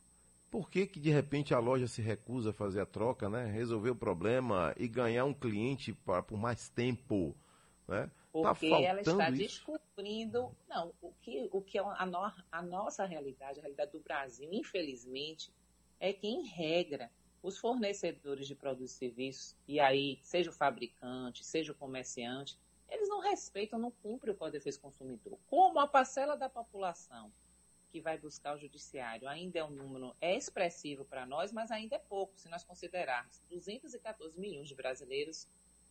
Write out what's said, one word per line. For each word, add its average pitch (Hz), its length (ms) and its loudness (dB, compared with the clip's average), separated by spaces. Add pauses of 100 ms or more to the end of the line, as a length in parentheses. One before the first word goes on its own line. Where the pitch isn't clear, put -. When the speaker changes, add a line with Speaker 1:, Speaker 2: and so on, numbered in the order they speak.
(500)
Speaker 1:
Por 208 180 -4
que 190 180 2
que 170 140 -12
de 151 100 6
repente 147 440 4
a 127 40 6
loja 123 280 4
se 120 160 -4
recusa 110 480 0
a - 20 -2
fazer 101 280 0
a 92 60 0
troca, 107 420 0
né? 117 180 -2
Resolver 113 440 0
o 120 60 0
problema 101 800 4
e 123 100 0
ganhar 120 380 2
um 139 100 2
cliente 117 580 0
pra, 90 300 2
por 107 160 -6
mais 117 300 -2
tempo, 113 640 2 (540)
né? 127 220 0 (220)
Tá 160 220 4
Speaker 2:
Porque - 120 0
ela 175 340 6
está 170 120 6
Speaker 1:
faltando 160 300 6
isso? - 140 -2
Speaker 2:
descobrindo, 226 1000 -4 (120)
não, 170 340 -4
o 180 180 -12
que, 240 320 -4
o 196 80 2
que 190 180 -2
é 196 40 4
a 185 240 -2
no-, 185 260 -2 (180)
a 165 120 -4
nossa 190 420 -2
realidade, 139 540 -6
a 147 40 -14
realidade 147 300 -4
do 156 80 -12
Brasil, 139 520 -6
infelizmente, 147 1000 -6 (480)
é 185 120 2
que, 202 140 -6
em 269 200 -2
regra, 165 640 -2 (320)
os 190 160 -6
fornecedores 196 880 0
de 139 80 -8
produtos 131 380 -6
e - 40 -14
serviços, 127 600 -6 (120)
e 143 100 2
aí, 139 440 6
seja 175 260 2
o 156 40 -8
fabricante, 127 920 -2
seja 160 280 0
o - 20 -10
comerciante, 131 840 -8 (300)
eles 415 200 0
não 403 120 0
respeitam, 240 580 0
não 240 120 -2
cumprem 214 440 -4
o - 20 -4
Código 156 160 -4
de 147 60 -6
Defesa 143 200 -4
do - 40 -20
Consumidor. 131 640 -12
Como 339 320 8
a 285 100 6
parcela 269 480 4
da 262 120 -4
população 180 840 -8 (580)
que 165 100 -12
vai 160 160 -2
buscar 151 380 -8
o 147 40 -8
judiciário 131 680 -10
ainda 170 300 -6
é 156 60 0
um 151 60 -8
número, 135 480 -10
é 175 160 2
expressivo 170 720 -2
para 131 220 -10
nós, 165 260 -2
mas 226 180 -6
ainda 220 260 -4
é - 20 -4
pouco, 196 400 -4
se - 100 -20
nós 170 160 -10
considerarmos 170 840 -6
duzentos 208 420 -10
e 240 60 -12
quatorze 165 420 -10
milhões 156 280 -8
de 139 60 -14
brasileiros 135 720 -4 (440)